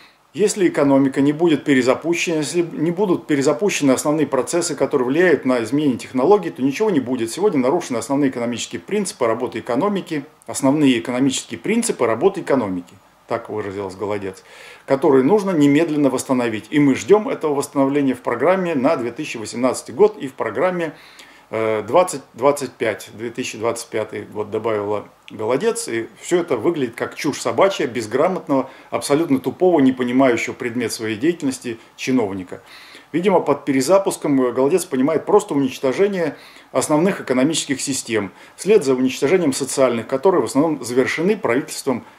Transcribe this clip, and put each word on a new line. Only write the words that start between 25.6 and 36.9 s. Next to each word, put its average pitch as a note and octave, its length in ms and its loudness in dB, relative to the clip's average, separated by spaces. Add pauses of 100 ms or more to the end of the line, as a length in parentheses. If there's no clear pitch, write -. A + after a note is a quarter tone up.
И A2+ 220 -6 (120)
всё F3 200 0
это D#3 160 -2
выглядит B2+ 400 -2
как - 180 -6
чушь - 260 -4
собачья, F3 460 0
безграмотного, C3 840 -2 (220)
абсолютно C#3+ 480 0
тупого, E3+ 400 2
не C3 140 6
понимающего B2 640 2
предмет A#2 380 -4
своей A2 240 -6
деятельности C3 640 -4 (160)
чиновника. G2 680 -2 (500)
Видимо, F3 260 2
под - 260 0
перезапуском, D3 800 2
э, B2 80 2
Голодец C#3+ 360 2
понимает C#3+ 380 0
просто G3 300 2
уничтожение C#3+ 800 0 (360)
основных D#3 480 0